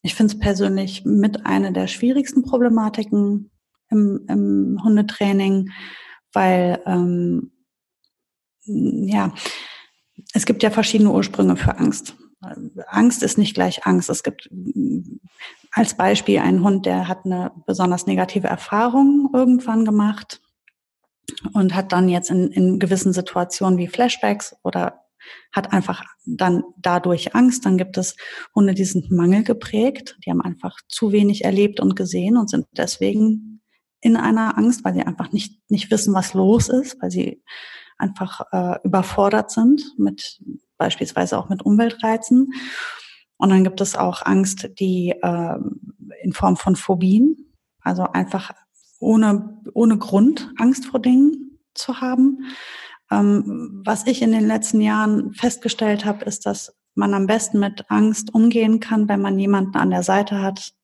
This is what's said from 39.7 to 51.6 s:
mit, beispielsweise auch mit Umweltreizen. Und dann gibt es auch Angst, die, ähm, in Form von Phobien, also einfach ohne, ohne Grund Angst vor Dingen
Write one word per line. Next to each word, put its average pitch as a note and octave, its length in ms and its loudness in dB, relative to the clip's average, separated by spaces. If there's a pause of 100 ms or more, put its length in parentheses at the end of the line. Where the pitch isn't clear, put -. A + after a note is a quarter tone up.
mit, - 440 -4 (360)
beispielsweise - 600 -2
auch F#3 120 -8
mit G3 120 -4
Umweltreizen. A#3 920 2 (840)
Und G3 140 2
dann F#3+ 120 6
gibt F#3+ 180 -2
es G3 160 -4
auch F3+ 280 -4
Angst, F#3+ 540 0
die, F3+ 440 -2
ähm, E3+ 720 -6 (280)
in F3+ 100 -2
Form F#3 240 2
von F#3+ 200 0
Phobien, G3 760 2 (300)
also F3+ 220 -2
einfach F#3 480 -4 (460)
ohne, G#3+ 640 2 (120)
ohne A3+ 240 4
Grund G#3+ 600 2
Angst B3+ 280 0
vor B3+ 140 -4
Dingen C4+ 580 2 (160)